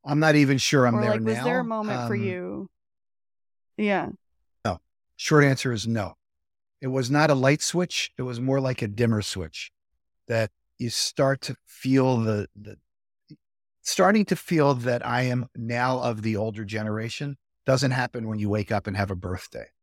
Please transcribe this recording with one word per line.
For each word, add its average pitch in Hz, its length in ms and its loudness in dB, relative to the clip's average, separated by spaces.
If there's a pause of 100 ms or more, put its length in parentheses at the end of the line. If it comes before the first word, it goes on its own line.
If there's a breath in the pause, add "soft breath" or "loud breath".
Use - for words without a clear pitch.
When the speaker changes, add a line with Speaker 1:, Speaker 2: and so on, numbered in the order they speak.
Speaker 1:
I'm 147 140 0
not 156 160 6
even 139 220 6
sure 127 300 4
I'm 117 80 4
Speaker 2:
Or, 113 60 2
Speaker 1:
there 117 100 2
Speaker 2:
like, 110 100 0
was 110 220 0
there 247 160 0
a 247 40 -2
Speaker 1:
now. 226 60 -6
Speaker 2:
moment 220 380 -4
for 202 80 -2
Speaker 1:
Um, 208 80 -4
Speaker 2:
you? 185 460 -8 (1080)
Yeah. 202 320 0 (560)
Speaker 1:
No. 92 140 -4 (360)
Short 147 280 4
answer 131 280 2
is 107 160 -4
no. 107 280 -4 (680)
It 139 60 -8
was 127 240 -2
not 151 180 6
a 143 60 6
light 135 260 4
switch. - 560 -4
It 131 60 -6
was 123 160 -6
more 135 220 0
like 127 200 -4
a 113 60 -2
dimmer 110 340 2
switch, - 500 -10 (560)
that 113 220 0 (280)
you 120 120 -4
start - 520 -2
to - 240 -10
feel 131 520 2
the, 110 380 0
the, 107 220 -18 (1040)
starting 202 420 2
to 180 140 0
feel 143 380 2
that 120 300 -2
I 120 180 0
am 123 320 -2
now 120 440 -2
of 120 220 -4
the 107 160 -2
older 110 260 -4
generation 107 720 -6 (300)
doesn't 131 260 2
happen 123 380 -4
when 107 100 -4
you 104 100 -2
wake 104 220 -2
up 104 160 -2
and 95 80 -6
have 98 160 -2
a 90 40 -4
birthday. 90 500 -10 (180)